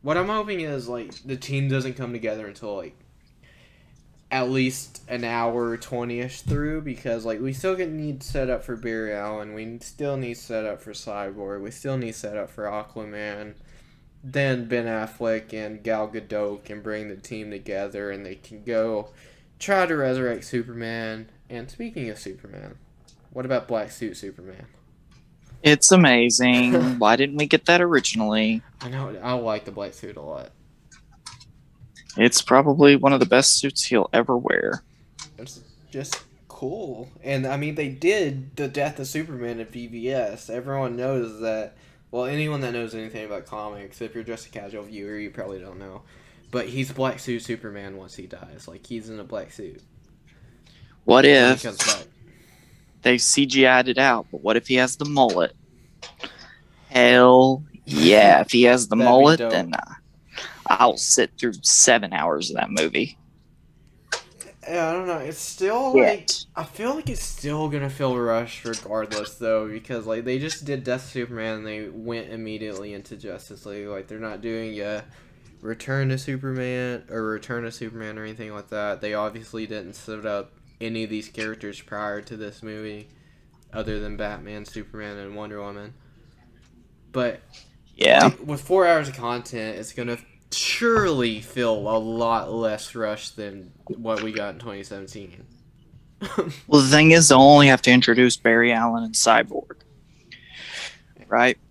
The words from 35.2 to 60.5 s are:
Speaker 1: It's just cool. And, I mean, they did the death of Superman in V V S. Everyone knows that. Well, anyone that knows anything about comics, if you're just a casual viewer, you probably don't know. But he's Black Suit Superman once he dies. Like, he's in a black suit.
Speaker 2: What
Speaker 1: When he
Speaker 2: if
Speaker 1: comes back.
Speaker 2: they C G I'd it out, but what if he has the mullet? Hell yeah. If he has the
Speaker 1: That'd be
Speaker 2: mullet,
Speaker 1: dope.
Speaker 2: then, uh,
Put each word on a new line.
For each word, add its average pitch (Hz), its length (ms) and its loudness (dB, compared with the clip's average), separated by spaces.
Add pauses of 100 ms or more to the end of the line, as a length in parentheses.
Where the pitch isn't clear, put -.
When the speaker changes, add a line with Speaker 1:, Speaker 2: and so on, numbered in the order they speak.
Speaker 1:
It's 117 240 -18 (300)
just 135 320 -10 (240)
cool. 135 600 -10 (140)
And, 135 220 -4
I 135 100 -4
mean, 147 200 -6
they 151 120 -4
did 139 720 -2
the 143 100 -4
death 143 320 -4
of 135 80 -8
Superman 127 520 -8
in 110 80 -10
V 120 200 -14
V 117 240 -8
S. 113 380 -4
Everyone 127 480 -6
knows 123 420 -4
that. 110 380 -6 (340)
Well, 131 140 -4
anyone 147 360 -4
that 123 120 -6
knows 117 220 -8
anything 110 300 -12
about 101 200 -10
comics, 104 560 -12
if 113 140 -12
you're 117 80 -10
just 113 240 -12
a - 20 -20
casual 104 340 -14
viewer, 104 360 -12
you 104 100 -10
probably 95 300 -12
don't 90 180 -18
know. 98 240 -16 (500)
But 120 160 -6
he's 131 240 -6
Black 131 280 -4
Suit 120 240 -6
Superman 101 540 -10
once 92 180 -18
he 92 100 -16
dies. 90 420 -20
Like, 85 200 -20
he's 113 220 -12
in 110 100 -14
a 101 40 -14
black 101 280 -12
suit. 90 300 -16 (1200)
Speaker 2:
What 131 200 6
Speaker 1:
When 143 100 8
he 131 40 8 (140)
Speaker 2:
if 127 100 -2
Speaker 1:
comes 113 140 -8
back. - 300 -2 (960)
Speaker 2:
they 123 160 6
C - 260 2
G 135 220 6
I'd 127 200 6
it 127 120 0
out, 123 320 4
but 71 100 -10
what 110 160 2
if 117 100 -2
he 127 80 0
has 127 220 2
the 147 80 -4
mullet? 123 480 2 (1400)
Hell 127 760 8 (220)
yeah. 85 560 10
If - 100 -2
he 120 120 6
has 120 240 6
the 110 80 -2
Speaker 1:
That'd 117 120 4
be 120 40 6
Speaker 2:
mullet, 143 280 8
Speaker 1:
dope. 117 120 -2
Speaker 2:
then, 85 240 -2
uh, - 180 -8 (800)